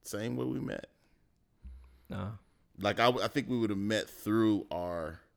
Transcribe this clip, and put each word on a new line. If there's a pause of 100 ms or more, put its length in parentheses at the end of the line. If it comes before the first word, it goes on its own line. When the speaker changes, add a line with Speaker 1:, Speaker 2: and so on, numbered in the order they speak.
Speaker 1:
same
way
we
met. (1200)
Speaker 2:
Nah. (480)
Speaker 1:
Like,
I,
w-,
I
think
we
would've
met
through
our (160)